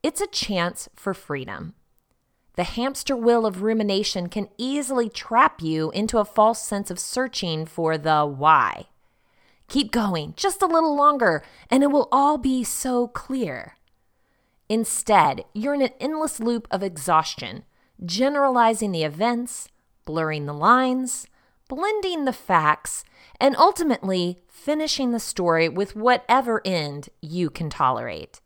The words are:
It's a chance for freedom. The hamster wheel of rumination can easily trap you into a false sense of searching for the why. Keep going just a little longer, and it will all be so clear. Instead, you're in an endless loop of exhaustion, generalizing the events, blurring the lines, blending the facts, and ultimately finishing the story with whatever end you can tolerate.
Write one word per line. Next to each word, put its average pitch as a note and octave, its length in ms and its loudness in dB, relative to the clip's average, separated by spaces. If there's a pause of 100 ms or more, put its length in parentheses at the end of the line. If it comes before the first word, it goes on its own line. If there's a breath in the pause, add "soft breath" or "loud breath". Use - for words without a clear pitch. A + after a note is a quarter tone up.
It's D4+ 200 -2
a G4+ 40 0
chance - 680 -4
for - 180 -6
freedom. C#3+ 600 -10 (800)
The F3 80 -2
hamster C4+ 520 -4
wheel A#3 300 4
of F#3 160 -2
rumination G#3 640 0
can G#3 300 -6
easily C4 500 -2
trap - 540 0
you D#3 300 -2
into A3 260 -2
a G#3 80 2
false A3 380 2
sense G3+ 260 -6
of F3 80 -8
searching E3+ 720 -4
for D#3+ 280 0
the D3+ 300 2
why. C#3+ 600 4 (800)
Keep - 240 -2
going E3+ 460 -2
just F#4+ 240 -2
a F#4+ 60 2
little D#4+ 280 2
longer, C4 460 4 (300 loud breath)
and C4+ 100 4
it C#4+ 60 4
will C#4 240 4
all C#4 260 4
be B3+ 260 -2
so B3 440 -2
clear. A#3+ 680 -8 (920)
Instead, G3+ 760 2 (120)
you're C4 180 -2
in C#4 80 0
an B3+ 80 2 (100)
endless D#4 400 -4
loop A#3 300 -2
of F#3+ 140 -2
exhaustion, D#3+ 800 -2 (420)
generalizing A#3 840 2
the D#3+ 100 -2
events, A3+ 640 -4 (380)
blurring D#3 400 -4
the D3 80 -6
lines, B3+ 720 2 (420)
blending F4+ 580 -4
the B3+ 60 0
facts, - 720 0 (380 soft breath)
and C#4 140 4
ultimately F#3+ 840 2 (100)
finishing D4+ 640 -4
the A#3 100 0
story E3 480 2
with F#3+ 280 -4
whatever A#3+ 680 2
end D3 460 -4 (100)
you D#3+ 300 -4
can D#3+ 180 -8
tolerate. A#2+ 800 -2